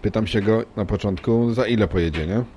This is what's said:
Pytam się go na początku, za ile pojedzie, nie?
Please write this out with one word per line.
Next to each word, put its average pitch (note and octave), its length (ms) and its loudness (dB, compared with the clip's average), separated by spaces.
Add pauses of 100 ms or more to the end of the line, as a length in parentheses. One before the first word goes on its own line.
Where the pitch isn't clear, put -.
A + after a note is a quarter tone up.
Pytam A2 260 0
się G#2+ 140 0
go A2 220 2 (120)
na G#2 100 -2
początku, G#2+ 680 0
za A#2+ 140 0
ile A2 200 2
pojedzie, D#2+ 400 0
nie? A2+ 160 -2 (140)